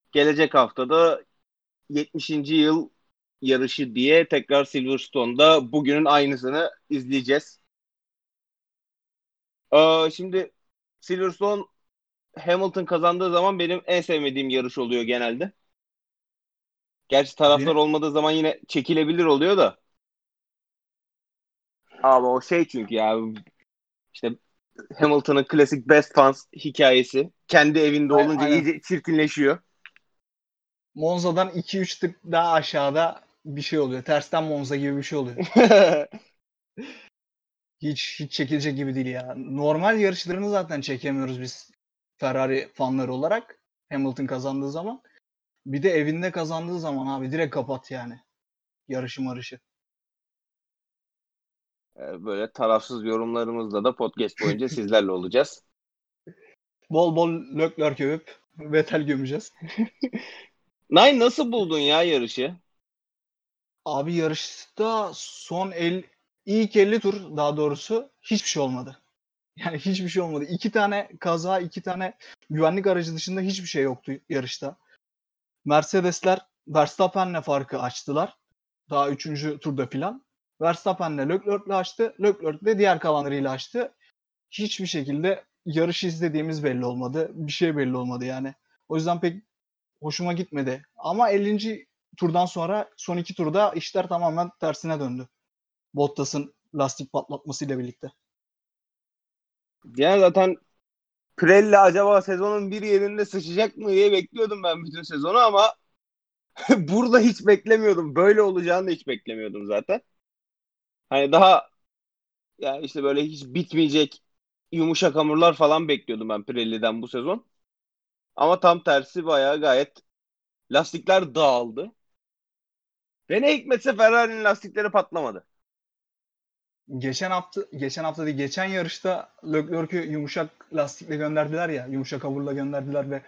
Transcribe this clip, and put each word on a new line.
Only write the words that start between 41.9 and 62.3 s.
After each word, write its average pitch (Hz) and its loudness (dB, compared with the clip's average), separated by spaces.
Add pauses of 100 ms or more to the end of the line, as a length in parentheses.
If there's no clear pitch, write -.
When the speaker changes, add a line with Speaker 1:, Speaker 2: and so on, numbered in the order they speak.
Speaker 2:
Ferrari 131 -2
fanları 131 -4
olarak. 170 -4 (280)
Hamilton 135 -6
kazandığı 135 -6
zaman. 196 -10 (640)
Bir 139 -6
de 190 4
evinde 160 0
kazandığı 165 -6
zaman 139 -6
abi 135 -6
direkt 160 -4
kapat 131 -8
yani. 120 -14 (680)
Yarışı 131 -8
marışı. 123 -10 (2250)
Speaker 1:
Ee, 80 -16
böyle 104 -6
tarafsız 110 0
yorumlarımızla 113 -4
da 123 0
podcast 110 -6
boyunca 107 -2
Speaker 2:
<laughs> - -
Speaker 1:
sizlerle 107 0
olacağız. 92 -2 (1300)
Speaker 2:
Bol 160 2
bol 165 -2
Leclerc 151 -2
övüp 156 -6 (220)
Vettel 156 0
gömeceğiz. 139 -6 (680)
Speaker 1:
<laughs> - -20
Nay, 247 6
nasıl 240 0
buldun 175 -2
ya 147 2
yarışı? 143 -2 (1300)